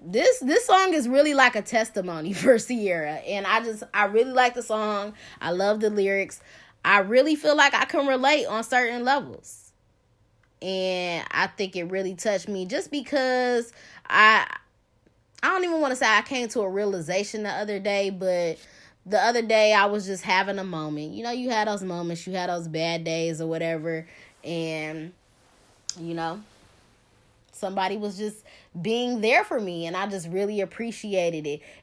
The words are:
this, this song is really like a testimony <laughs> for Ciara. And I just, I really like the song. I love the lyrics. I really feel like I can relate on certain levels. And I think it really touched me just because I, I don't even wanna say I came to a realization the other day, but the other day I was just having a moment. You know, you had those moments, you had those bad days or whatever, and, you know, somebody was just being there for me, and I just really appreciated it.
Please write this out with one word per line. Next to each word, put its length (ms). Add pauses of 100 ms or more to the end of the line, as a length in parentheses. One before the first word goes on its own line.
this, 340
this 280
song 260
is 140
really 260
like 220
a 80
testimony 720
<laughs> 0
for 260
Ciara. 560
And 320
I 160
just, 180 (140)
I 100
really 280
like 200
the 100
song. 500 (280)
I 80
love 300
the 100
lyrics. 500 (460)
I 140
really 360
feel 220
like 160
I 120
can 200
relate 400
on 180
certain 400
levels. 680 (880)
And 720
I 160
think 280
it 100
really 300
touched 320
me 180
just 260
because 800 (360)
I, 380 (960)
I 100
don't 120
even 160
wanna 160
say 100
I 160
came 280
to 120
a 80
realization 720
the 60
other 300
day, 300
but 480 (480)
the 140
other 220
day 320
I 120
was 200
just 180
having 360
a 60
moment. 480
You 100
know, 80
you 180
had 180
those 160
moments, 440
you 60
had 160
those 180
bad 380
days 340
or 80
whatever, 580 (380)
and, 680 (840)
you 160
know, 280 (1120)
somebody 420
was 220
just 260 (380)
being 400
there 240
for 160
me, 240
and 100
I 120
just 200
really 320
appreciated 880
it. 140 (220)